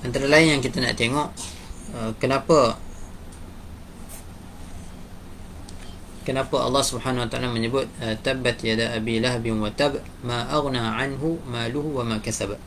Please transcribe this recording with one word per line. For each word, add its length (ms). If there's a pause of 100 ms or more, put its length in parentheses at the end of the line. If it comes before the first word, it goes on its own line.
antara 240
lain 260
yang 60
kita 160
nak 160
tengok, 400 (640)
uh, 240
kenapa, 560 (3500)
kenapa 400
Allah 240
Subhanahu 400
Wa 80
Taala 160
menyebut, 480
uh, 240
"Tabbat 400
yada 320
abi 240
lahabin 400
wa 160
tab, 240 (240)
ma 240
aghna 560
anhu 480
maluhu 480
wa 80
ma 160
kasab." 460